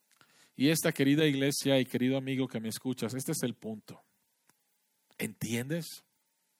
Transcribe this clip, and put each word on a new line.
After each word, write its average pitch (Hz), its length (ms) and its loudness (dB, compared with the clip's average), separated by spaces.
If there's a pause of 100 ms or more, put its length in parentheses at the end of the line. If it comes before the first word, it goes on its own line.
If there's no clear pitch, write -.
(560)
Y 135 140 4
esta 160 220 2
querida 143 340 4
iglesia 139 540 2
y 123 60 2
querido 127 300 0
amigo 131 320 -2
que 117 120 -6
me 110 100 -6
escuchas, 120 460 -4
este 135 160 -6
es 147 100 -4
el 120 140 -2
punto. - 480 -12 (1120)
¿Entiendes? 123 840 -4 (560)